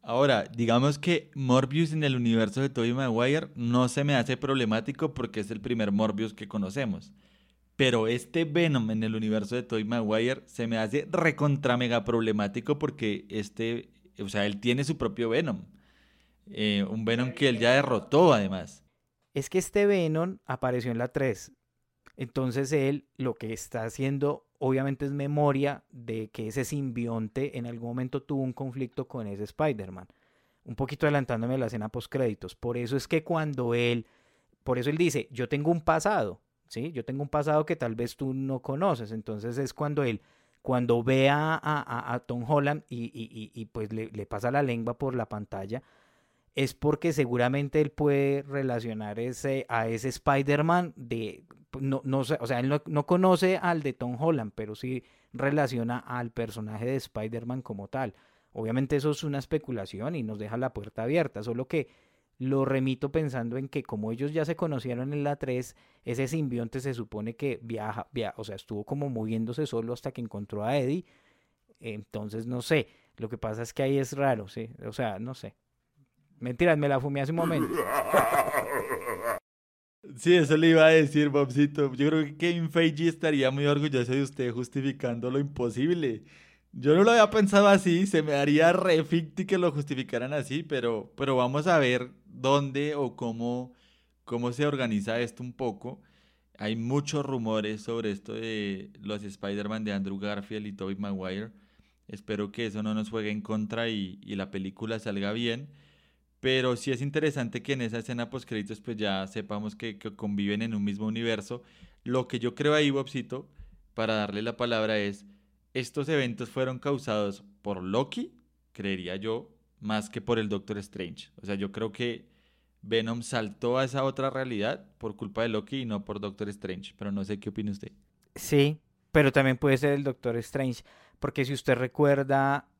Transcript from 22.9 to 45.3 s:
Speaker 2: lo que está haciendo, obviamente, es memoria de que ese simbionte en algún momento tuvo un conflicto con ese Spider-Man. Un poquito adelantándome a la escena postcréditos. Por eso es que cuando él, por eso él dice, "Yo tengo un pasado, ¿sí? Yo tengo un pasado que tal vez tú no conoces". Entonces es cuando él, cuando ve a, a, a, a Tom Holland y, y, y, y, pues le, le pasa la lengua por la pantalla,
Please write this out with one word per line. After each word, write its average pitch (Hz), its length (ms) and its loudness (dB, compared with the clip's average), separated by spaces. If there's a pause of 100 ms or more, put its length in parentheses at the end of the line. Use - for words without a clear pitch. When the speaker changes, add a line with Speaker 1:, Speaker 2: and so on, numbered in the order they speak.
Speaker 2:
lo 127 200 -2
que 113 180 -8
está 113 320 -6
haciendo, 139 600 -2 (140)
obviamente, 135 460 0
es 139 80 -4
memoria 143 760 0
de 113 400 -8
que 110 180 -8
ese 117 180 -4
simbionte 120 920 -4
en 120 80 -6
algún 117 220 -10
momento 127 340 -4
tuvo 135 220 -2
un 131 80 -2
conflicto 131 560 -6
con 113 200 -8
ese 101 180 -6
Spider-Man. 104 640 -2 (580)
Un 117 100 -10
poquito 139 300 -2
adelantándome 127 500 0
a - 20 0
la 123 100 0
escena 107 200 -6
postcréditos. 113 680 -4
Por 120 220 -4
eso 120 200 -2
es 131 100 -4
que 160 160 2
cuando 147 500 -2
él, 120 320 2 (600)
por 127 120 0
eso 123 120 0
él 156 80 0
dice, 156 340 2
"Yo 120 160 -4
tengo 147 240 0
un 170 100 2
pasado, 160 600 2 (260)
¿sí? 139 240 -6
Yo 123 140 -6
tengo 139 180 -4
un 139 60 -8
pasado 151 360 2
que 160 120 -2
tal 113 180 -2
vez 120 220 -4
tú 135 160 -4
no 135 280 -2
conoces". 135 520 -2
Entonces 113 440 -6
es 139 160 -4
cuando 147 300 0
él, 113 180 0 (400)
cuando 120 400 2
ve 135 280 6
a, 156 260 2
a, 151 260 -2
a, 120 320 -6
a 123 60 -4
Tom 120 260 -6
Holland 147 440 2
y, 117 160 -6
y, 113 260 -10
y, 107 220 -12
y, 110 140 -10
pues 107 260 -6
le, 110 180 -4
le 104 140 -8
pasa 113 260 -2
la 143 100 2
lengua 120 360 -2
por 131 180 -4
la 113 140 -2
pantalla, 104 520 -8 (720)